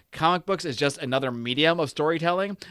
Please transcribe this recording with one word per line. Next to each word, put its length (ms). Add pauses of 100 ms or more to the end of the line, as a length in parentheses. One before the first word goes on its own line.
comic 360
books 180
is 120
just 220
another 320
medium 500
of 100
storytelling. 640 (140)